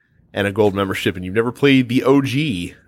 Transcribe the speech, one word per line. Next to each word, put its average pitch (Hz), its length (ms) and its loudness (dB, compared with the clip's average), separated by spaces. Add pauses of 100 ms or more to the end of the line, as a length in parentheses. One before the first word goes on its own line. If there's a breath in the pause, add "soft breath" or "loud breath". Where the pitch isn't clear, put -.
(340)
and 101 140 -2
a 101 40 -2
gold 104 220 2
membership 98 420 -2
and 90 80 -10
you've 92 120 -8
never 117 160 0
played 131 360 2
the 120 160 -2
O 139 180 4
G, 123 520 -4 (140)